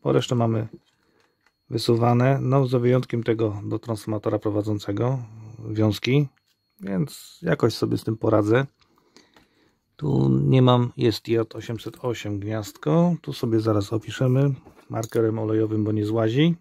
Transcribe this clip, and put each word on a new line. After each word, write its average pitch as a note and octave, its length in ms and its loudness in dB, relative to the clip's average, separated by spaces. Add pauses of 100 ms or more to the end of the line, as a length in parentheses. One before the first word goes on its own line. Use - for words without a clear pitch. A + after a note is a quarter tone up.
bo C#3+ 80 0
resztę C3 240 2
mamy A2+ 320 0 (1000)
wysuwane, A#2+ 720 2
no C3 260 2
za B2+ 120 0
wyjątkiem B2 440 0
tego A2 420 -2
do G#2+ 140 -4
transformatora G#2+ 600 -4
prowadzącego G#2+ 800 -2 (500)
wiązki, A2 580 2 (540)
więc F#3+ 600 -6
jakoś - 320 0
sobie A2+ 240 -2
z - 60 -8
tym A2+ 140 -4
poradzę. A2 480 2 (1300)
Tu C3+ 340 0
nie C3+ 320 4
mam, B2 360 4
jest A#2+ 300 0
J A2+ 280 -2
osiemset A2+ 460 -10
osiem G#2+ 380 -6
gniazdko, D3 840 -2
tu C#3+ 120 -10
sobie A2+ 260 0
zaraz G#2+ 340 0
opiszemy C3 600 0 (360)
markerem A2+ 500 -2
olejowym, A2 440 0
bo G#2 80 0
nie G#2+ 140 0
złazi. A2+ 560 2